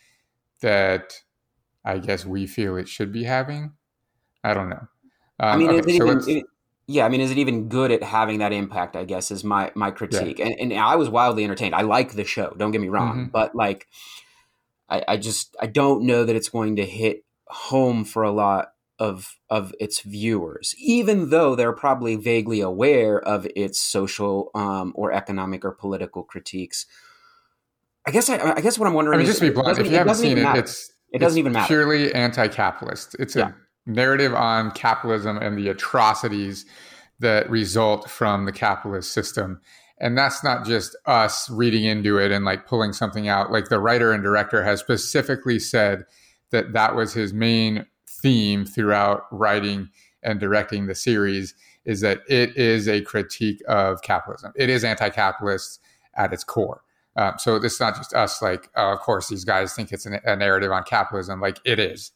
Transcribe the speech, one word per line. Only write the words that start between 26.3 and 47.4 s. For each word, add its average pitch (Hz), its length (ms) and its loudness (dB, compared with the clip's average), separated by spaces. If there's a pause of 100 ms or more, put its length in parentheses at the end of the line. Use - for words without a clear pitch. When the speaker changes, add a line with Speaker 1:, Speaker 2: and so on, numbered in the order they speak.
Speaker 2:
I - 60 -6
guess 220 180 2
I, 160 260 0
I 147 60 -4
guess 214 160 2
what 214 100 2
I'm 180 60 2
wondering 151 220 2
Speaker 1:
I - 40 4
mean, - 80 4
Speaker 2:
is - 20 4
Speaker 1:
just 214 100 2
to 175 60 2
be 151 40 6
Speaker 2:
it 127 40 2
Speaker 1:
blunt, 127 160 0
Speaker 2:
doesn't, - 160 2
Speaker 1:
if 104 60 0
you 156 40 4
Speaker 2:
it - 40 6
Speaker 1:
haven't 175 100 4
Speaker 2:
doesn't 220 140 2
Speaker 1:
seen 233 80 4
Speaker 2:
even 123 120 4
Speaker 1:
it, - 40 2
Speaker 2:
matter. 127 120 4
Speaker 1:
it's, - 320 -6 (200)
Speaker 2:
It 127 80 0
doesn't 165 180 4
Speaker 1:
it's - 20 4
Speaker 2:
even 135 140 2
matter. 107 140 2
Speaker 1:
purely 151 460 4
anti-capitalist. 113 1080 -2
It's - 160 -4
a - 40 0
Speaker 2:
Yeah. - 120 0 (340)
Speaker 1:
narrative 131 480 2
on 113 380 2
capitalism 110 640 0
and 107 200 -4
the 101 120 -2
atrocities 104 960 0 (540)
that 110 300 2
result 107 600 2
from 101 360 0
the 98 60 -4
capitalist 98 640 -2
system. 95 480 -4 (380)
And 120 180 -2
that's 135 260 0
not 123 220 0
just 110 400 -2
us 113 440 2
reading 113 360 2
into 104 320 2
it 101 140 4
and, 101 120 0
like, 95 220 -2
pulling 110 260 0
something 104 380 -4
out. 98 220 0
Like, 107 180 0
the 110 100 2
writer 117 320 4
and 107 120 0
director 104 400 2
has 101 160 0
specifically 127 800 -2
said 101 440 0 (460)
that 110 240 0
that 110 220 2
was 113 180 -2
his 107 180 -2
main 110 540 2 (200)